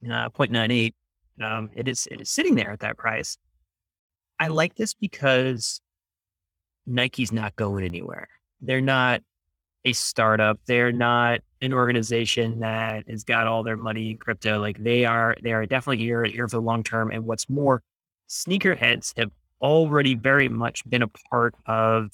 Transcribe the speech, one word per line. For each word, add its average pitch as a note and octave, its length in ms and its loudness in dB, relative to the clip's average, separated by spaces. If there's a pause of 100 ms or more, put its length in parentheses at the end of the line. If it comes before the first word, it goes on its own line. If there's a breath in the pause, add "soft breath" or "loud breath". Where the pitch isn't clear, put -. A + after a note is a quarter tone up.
(120)
uh, A#2 180 -2
point B2 220 -2
nine A2+ 200 2
eight, A2+ 240 2 (440)
um, A2 360 -6
it B2 120 -6
is, B2+ 220 -4
it - 100 -14
is - 120 -10
sitting D#4 240 2
there G#2 160 -2
at G#2+ 80 -10
that G#2+ 180 -6
price. A#2 400 -4 (1000)
I D#3+ 80 0
like D#3+ 260 0
this A3 220 -4
because C3 880 0 (1040)
Nike's B2 440 -2
not G#2+ 240 -4
going G2 300 -2
anywhere. F2 420 -8 (320)
They're C3 220 -2
not B2+ 400 2 (640)
a B2 80 2
startup. G#2+ 760 2
They're A#2+ 240 4
not A#2+ 480 2 (200)
an C3 140 -2
organization A#2 880 0
that A2 500 -4
has A2 140 -12
got A2+ 240 2
all A2+ 160 0
their A2+ 140 -4
money A2 340 -6
in A2 60 -10
crypto. G#2+ 420 -2
Like, G#2 240 -4
they A#2+ 220 4
are, A#2 360 2
they A2+ 120 -2
are A2 120 0
definitely B2+ 380 -2
here, A#2 200 0
here A2+ 240 -2
for A#2 100 -4
the A2+ 40 -2
long A2+ 220 0
term. A2 280 -2
And A2+ 140 -6
what's A2+ 240 -6
more, C3+ 320 2 (480)
sneakerheads F3 880 0
have A2 140 -2 (280)
already D3 560 4
very C3+ 340 4
much A#2 380 -4
been A#2+ 140 0
a A2+ 60 2
part A#2 480 -2 (100)
of A2 480 2